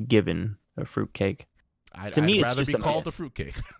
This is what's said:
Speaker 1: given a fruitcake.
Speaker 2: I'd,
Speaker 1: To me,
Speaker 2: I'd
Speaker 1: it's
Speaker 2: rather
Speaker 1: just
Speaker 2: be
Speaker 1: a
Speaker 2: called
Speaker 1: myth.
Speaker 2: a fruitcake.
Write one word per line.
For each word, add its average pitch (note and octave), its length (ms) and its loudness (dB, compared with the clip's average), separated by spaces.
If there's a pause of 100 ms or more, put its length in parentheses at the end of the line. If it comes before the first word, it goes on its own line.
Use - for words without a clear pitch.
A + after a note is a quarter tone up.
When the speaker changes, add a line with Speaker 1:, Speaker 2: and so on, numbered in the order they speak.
Speaker 1:
given G2 500 4 (200)
a - 80 -4
fruitcake. - 640 -4 (480)
Speaker 2:
I'd, G#2 180 -10
Speaker 1:
To D3+ 80 4
me, F3 120 4
Speaker 2:
I'd G#3+ 40 4
Speaker 1:
it's D#3+ 60 4
Speaker 2:
rather B2+ 180 0
Speaker 1:
just C3+ 60 0
Speaker 2:
be C#3+ 60 -4
Speaker 1:
a - 40 2
Speaker 2:
called D3+ 280 0
Speaker 1:
myth. D#3+ 80 -8
Speaker 2:
a - 40 -14
fruitcake. C3+ 380 -10 (240)